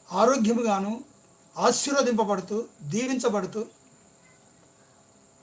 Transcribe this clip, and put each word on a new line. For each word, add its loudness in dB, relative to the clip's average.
ఆరోగ్యముగాను, 2
ఆశీర్వదింపబడుతూ, 0
దీవించబడుతూ, -2